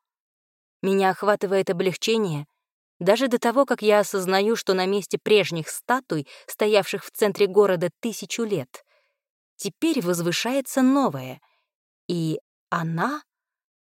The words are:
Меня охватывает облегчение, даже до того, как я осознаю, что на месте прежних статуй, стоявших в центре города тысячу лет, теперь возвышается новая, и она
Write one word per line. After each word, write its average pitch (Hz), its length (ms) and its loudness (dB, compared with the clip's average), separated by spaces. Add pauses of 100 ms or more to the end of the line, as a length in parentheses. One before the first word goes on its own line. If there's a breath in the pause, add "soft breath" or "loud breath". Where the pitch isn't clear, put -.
(840)
Меня 190 260 2
охватывает 196 640 0
облегчение, 185 720 -2 (540)
даже 220 280 2
до 233 120 0
того, 247 260 2
как 247 160 -2
я 208 180 4
осознаю, 196 560 0
что 196 200 0
на 185 100 0
месте 196 320 -2
прежних 170 520 0
статуй, 208 580 -4 (180 loud breath)
стоявших 208 580 0
в - 60 -18
центре 208 380 0
города 185 420 2 (100)
тысячу 233 440 -6
лет, 196 420 -6 (680)
теперь 285 460 -2
возвышается 180 800 -2
новая, 165 580 0 (640)
и 165 320 -2 (300)
она 170 540 -4 (580)